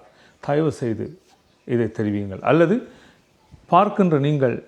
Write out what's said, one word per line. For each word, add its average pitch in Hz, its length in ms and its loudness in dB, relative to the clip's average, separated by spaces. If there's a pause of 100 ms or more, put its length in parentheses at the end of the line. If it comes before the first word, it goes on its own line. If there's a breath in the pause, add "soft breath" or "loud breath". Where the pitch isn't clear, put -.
(440 soft breath)
தயவு 147 280 0 (100)
செய்து 110 240 -4 (600)
இதை 117 200 0
தெரிவியுங்கள். 104 640 -6
அல்லது 165 240 4 (960 soft breath)
பார்க்கின்ற 190 480 4
நீங்கள் 135 360 0 (120)